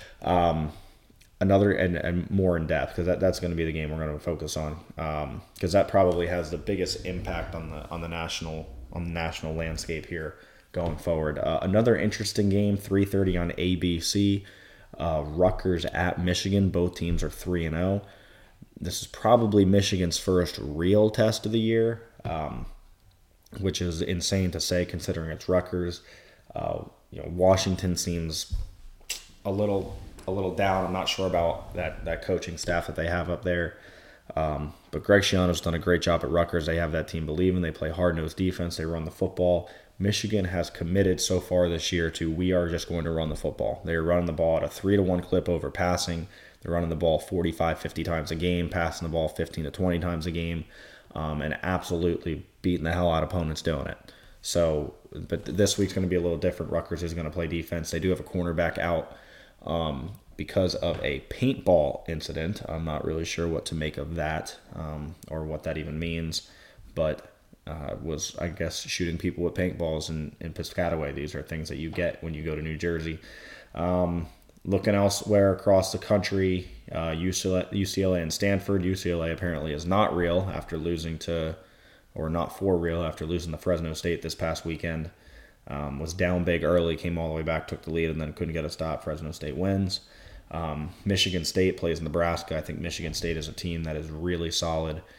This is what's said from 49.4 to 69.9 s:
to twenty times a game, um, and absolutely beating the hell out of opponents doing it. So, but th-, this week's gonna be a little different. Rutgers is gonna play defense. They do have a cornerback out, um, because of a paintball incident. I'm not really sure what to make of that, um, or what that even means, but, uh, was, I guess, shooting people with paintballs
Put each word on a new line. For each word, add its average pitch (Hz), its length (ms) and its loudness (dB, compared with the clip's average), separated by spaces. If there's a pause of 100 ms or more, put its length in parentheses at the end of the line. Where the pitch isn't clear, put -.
to 71 80 -6
twenty 90 280 2
times 85 260 -2
a 90 60 -2
game, 82 340 -2 (500)
um, 76 260 -2
and 76 220 -2
absolutely 87 800 0 (160)
beating 87 220 2
the 82 100 2
hell 87 180 4
out 80 120 4
of 78 60 -2
opponents 82 320 -2
doing 76 260 -2
it. - 100 -8 (440)
So, 76 520 2 (180)
but - 340 -6
th-, - 120 -4
this 101 200 4
week's 95 160 2
gonna 92 140 2
be 87 80 2
a 87 60 4
little 85 160 0
different. 80 340 -2
Rutgers 82 320 -2
is 82 100 -4
gonna 82 160 -4
play 85 180 -4
defense. 82 440 -4
They 85 80 -2
do 92 100 2
have 90 100 2
a 82 40 -8
cornerback 85 540 0
out, 85 380 0 (500)
um, 80 460 -2 (260)
because 85 380 0
of 85 280 -2
a 76 160 -2 (100)
paintball 90 800 2
incident. 80 580 -4
I'm 80 180 -4
not 76 200 -2
really 80 200 -2
sure 85 220 -2
what 82 180 -2
to - 100 -6
make 78 220 -4
of 76 180 -6
that, 80 420 -4 (180)
um, 78 380 -8 (160)
or 80 140 -6
what 78 200 -6
that 80 140 -4
even 78 220 -6
means, 82 500 -4 (460)
but, 78 360 0 (360)
uh, 78 340 -8
was, 78 380 -6
I 87 80 -2
guess, 82 400 -4
shooting 85 320 -2
people 87 240 -2
with 85 100 0
paintballs 80 560 -2